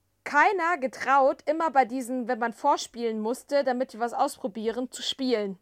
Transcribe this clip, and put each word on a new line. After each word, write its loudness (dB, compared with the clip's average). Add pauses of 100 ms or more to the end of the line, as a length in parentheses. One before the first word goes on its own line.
(240)
keiner 2
getraut, 2
immer 0
bei 6
diesen, -4
wenn -2
man -2
vorspielen -2
musste, -2
damit -2
wir -14
was -2
ausprobieren, -4
zu -14
spielen. -2